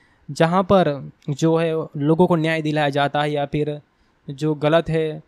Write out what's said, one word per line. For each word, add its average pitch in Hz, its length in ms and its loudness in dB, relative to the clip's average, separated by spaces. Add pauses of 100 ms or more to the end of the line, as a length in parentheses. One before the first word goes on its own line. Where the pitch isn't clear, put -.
(280)
जहाँ 165 340 2
पर 151 480 2 (200)
जो 160 260 2
है 165 160 0 (260)
लोगों 160 280 4
को 175 100 2
न्याय 160 260 0
दिलाया 151 280 0
जाता 143 320 0
है 151 100 -2
या 143 140 -2
फिर 147 340 -4 (480)
जो 151 260 -4
गलत 156 340 2
है 160 400 -4